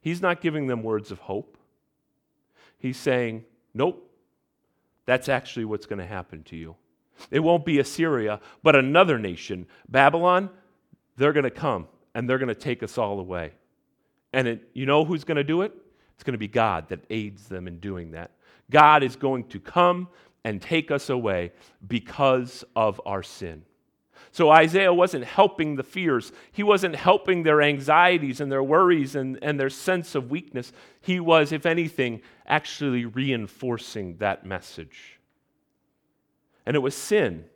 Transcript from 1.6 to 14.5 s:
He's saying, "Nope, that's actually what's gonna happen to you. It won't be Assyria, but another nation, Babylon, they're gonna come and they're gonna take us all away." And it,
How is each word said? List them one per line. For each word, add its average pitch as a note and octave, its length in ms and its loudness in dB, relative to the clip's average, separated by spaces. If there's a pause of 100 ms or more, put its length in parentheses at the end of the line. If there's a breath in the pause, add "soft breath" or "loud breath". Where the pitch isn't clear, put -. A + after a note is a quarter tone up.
He's B2+ 200 -8
saying, A#2+ 460 -2 (300)
"Nope, C#3+ 360 -4 (960)
that's B2+ 220 0
actually B2+ 380 -4
what's G#2+ 200 -8
gonna G2 200 -10
happen F2 380 -12
to - 120 -20
you. D#2+ 200 -16 (560 loud breath)
It D3+ 100 2
won't E3 240 2
be D3 140 2
Assyria, C3 600 -2 (240 loud breath)
but D3 140 6
another C#3+ 420 4
nation, F2+ 480 -8 (220 soft breath)
Babylon, E3+ 600 4 (680)
they're C#3+ 160 2
gonna C#3 160 0
come A#2 380 -4 (280)
and A#2+ 140 -6
they're C3 80 0
gonna B2+ 180 -4
take B2 280 -8
us - 140 -10
all G2+ 220 -4
away." F2+ 320 -8 (800)
And C3 160 0
it, A#2 260 -6